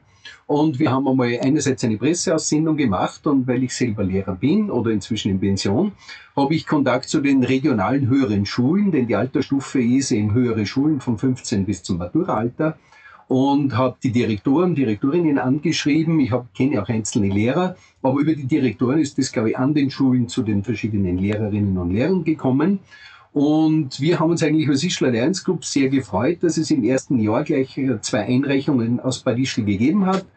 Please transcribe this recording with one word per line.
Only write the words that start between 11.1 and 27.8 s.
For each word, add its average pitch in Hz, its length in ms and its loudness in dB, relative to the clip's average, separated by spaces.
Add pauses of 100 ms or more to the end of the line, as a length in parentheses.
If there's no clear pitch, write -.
fünfzehn 127 480 -2
bis 95 180 -4
zum 87 140 -4
Maturaalter, 151 800 -2 (500)
und 135 500 2
habe 127 240 0
die 123 100 -2
Direktoren, 127 600 2
Direktorinnen 139 640 0
angeschrieben. 151 840 0
Ich 123 120 2
hab, 123 240 -4
kenne 131 260 0
auch 104 80 -4
einzelne 110 400 0
Lehrer, 131 460 0 (260)
aber 135 180 0
über 151 140 2
die 131 140 -6
Direktoren 131 520 0
ist 139 200 -2
das, 131 120 -2
glaube 110 200 0
ich, - 60 -4
an 156 180 0
den 139 160 2
Schulen 127 360 2
zu - 140 -4
den 104 220 -2
verschiedenen 101 560 -2
Lehrerinnen 104 580 0
und 87 140 -2
Lehrern 160 320 0
gekommen. 156 560 0 (520)
Und 151 720 2
wir 156 180 0
haben 160 120 2
uns 160 100 0
eigentlich 151 260 2
als 139 160 2
Ischler 175 280 0
Lions 131 320 0
Club 180 200 -2
sehr 135 260 0
gefreut, 135 520 -2
dass 165 160 0
es 156 140 -2
im 131 120 2
ersten 131 360 0
Jahr 107 240 0
gleich, 135 340 -2
äh, 131 240 -2